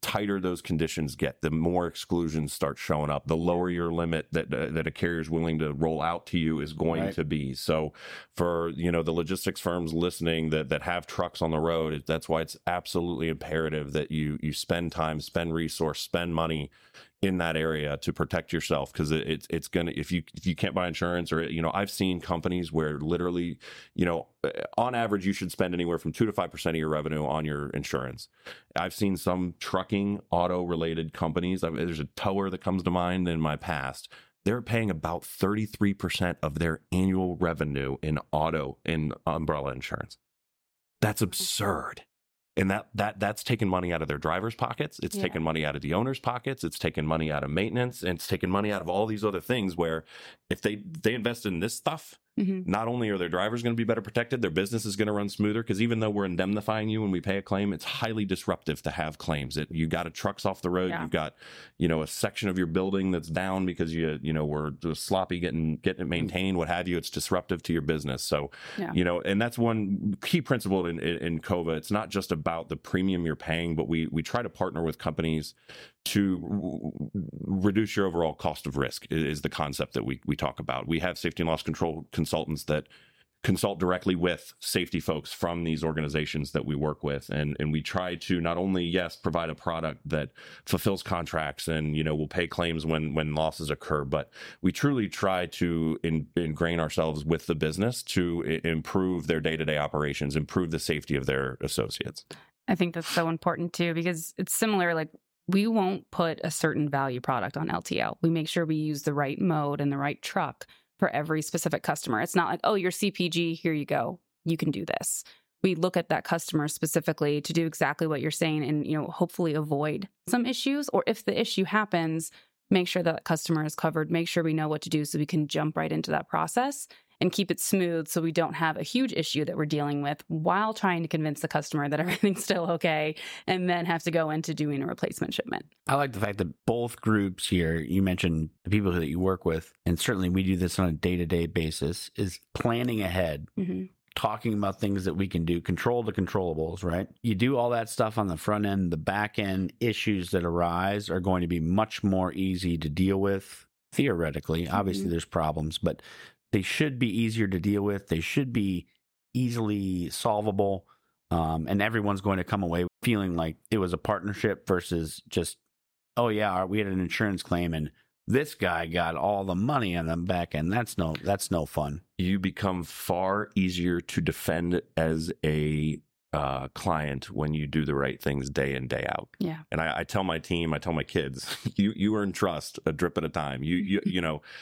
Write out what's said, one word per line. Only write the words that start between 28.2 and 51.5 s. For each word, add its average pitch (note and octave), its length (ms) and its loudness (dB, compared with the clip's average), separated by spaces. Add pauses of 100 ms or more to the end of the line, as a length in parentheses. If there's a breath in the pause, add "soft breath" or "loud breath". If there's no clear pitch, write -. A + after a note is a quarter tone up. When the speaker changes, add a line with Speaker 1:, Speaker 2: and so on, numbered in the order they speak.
Speaker 1:
I've F2 180 0
seen G2 240 0
some F2+ 440 0
trucking, G2+ 600 0 (120)
auto F2+ 320 2
related E2 480 -2
companies. F2 500 0
I've, E2 140 0
there's E2 240 -2
a C#2+ 60 -4
tower G2 440 -2
that F#2 100 -6
comes F#2 220 0
to F2 80 2
mind F2+ 380 2
in E2 120 0
my D2+ 140 2
past. C2+ 540 -6 (360 loud breath)
They're A2+ 160 0
paying A2+ 300 0
about E2 340 -2
thirty-three G#2 720 0
percent F2 480 0
of D2 160 0
their D#2+ 220 0 (100)
annual F#2 460 2
revenue D2 640 0
in D#2 160 0 (140)
auto, D2+ 520 0
in D#2 280 0 (120)
umbrella D2+ 460 0
insurance. - 480 -8 (840)
That's G#2+ 220 2
absurd. - 800 -2 (520)
And F#2+ 160 2
that, G#2 240 -2
that, G#2+ 240 -2
that's G#2 240 -2
taking G#2+ 260 0
money F2+ 260 0
out D#2+ 80 0
of D2+ 60 -4
their D2 100 -2
drivers' F#2 360 -2
pockets. - 480 -4
It's F#2+ 140 -2
Speaker 3:
Yeah. G2 60 -4
Speaker 1:
taking F2 200 -2
money D#2+ 220 0
out D2 100 -2
of C#2+ 60 -8
the C#2+ 140 -2
owner's B2+ 240 0
pockets. B2 460 -4
It's E2 140 -4
taking D#2 280 0
money D#2+ 260 2
out C#2+ 120 -2
of C#2 60 -4
maintenance. A2 520 0
And F2 140 0
it's - 100 -10
taking F2+ 240 0
money G2+ 200 2
out F#2+ 120 -2
of E2 80 -4
all G2+ 160 2
these G#2+ 180 -2
other F#2 160 0
things G2+ 340 0
where D#2+ 300 0 (460 loud breath)
if F2+ 100 -4
they, G#2 220 -2 (200)
they A2 120 2
invest A#2 320 -2
in F2+ 140 0